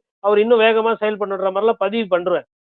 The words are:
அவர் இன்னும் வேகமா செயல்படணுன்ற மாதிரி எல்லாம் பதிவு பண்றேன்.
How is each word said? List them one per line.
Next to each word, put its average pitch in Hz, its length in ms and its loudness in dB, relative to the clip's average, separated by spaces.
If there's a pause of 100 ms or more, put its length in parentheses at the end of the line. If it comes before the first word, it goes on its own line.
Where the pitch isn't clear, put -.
(200)
அவர் 208 180 2
இன்னும் 226 260 4
வேகமா 226 280 2
செயல்படணுன்ற 196 560 -4
மாதிரி 196 160 -2
எல்லாம் 226 200 -2
பதிவு 214 240 -4
பண்றேன். 175 380 -2 (140)